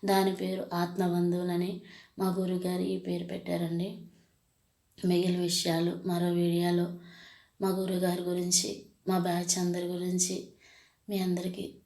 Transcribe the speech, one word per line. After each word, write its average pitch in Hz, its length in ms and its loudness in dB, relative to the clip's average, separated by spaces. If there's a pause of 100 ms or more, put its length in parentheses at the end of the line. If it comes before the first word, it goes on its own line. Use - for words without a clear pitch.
దాని 196 300 4
పేరు 185 400 -4
ఆత్మబంధువులని 175 1040 0 (380)
మా 190 200 0
గురువుగారు 185 440 0
ఈ 185 160 -2
పేరు 175 260 -4
పెట్టారండి. 170 760 -2 (1040)
మిగిలిన 180 360 4
విషయాలు 170 680 0
మరో 175 260 2
వీడియోలో 175 640 2 (680)
మా 196 80 0
గురువుగారి 185 540 0
గురించి, 175 640 0 (220)
మా 185 100 4
బ్యాచ్ 175 400 0
అందరి 180 280 0
గురించి 180 600 -2 (600)
మీ 202 100 -2
అందరికీ 180 560 -2 (120)